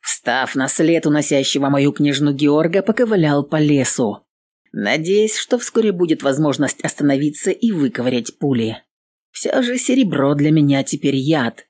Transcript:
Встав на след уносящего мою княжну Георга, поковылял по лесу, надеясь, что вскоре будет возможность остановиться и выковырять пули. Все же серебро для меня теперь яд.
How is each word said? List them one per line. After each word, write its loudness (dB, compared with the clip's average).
Встав -2
на 0
след 2
уносящего 0
мою 2
княжну 0
Георга, 2
поковылял 2
по -2
лесу, 0
надеясь, 0
что -4
вскоре 0
будет -2
возможность 0
остановиться -2
и -2
выковырять -2
пули. -2
Все -2
же -4
серебро 0
для 0
меня 2
теперь -2
яд. -2